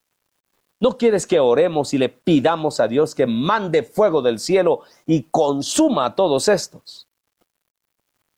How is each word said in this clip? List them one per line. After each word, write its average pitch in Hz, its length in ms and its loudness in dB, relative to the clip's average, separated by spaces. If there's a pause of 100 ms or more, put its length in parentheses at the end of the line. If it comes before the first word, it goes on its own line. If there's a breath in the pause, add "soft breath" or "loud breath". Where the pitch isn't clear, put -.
(800)
"¿no 247 160 0
quieres 220 300 0
que 175 120 0
oremos 147 540 2
y 143 60 -2
le 127 100 0
pidamos 156 720 -2
a 113 80 2
Dios 139 260 -2
que 135 120 0
mande 160 560 -2
fuego 180 400 0
del 120 160 0
cielo 175 420 0 (240 loud breath)
y 156 200 0
consuma 147 800 0
a 113 80 -6
todos 156 340 0
estos?" - 580 -6 (1300)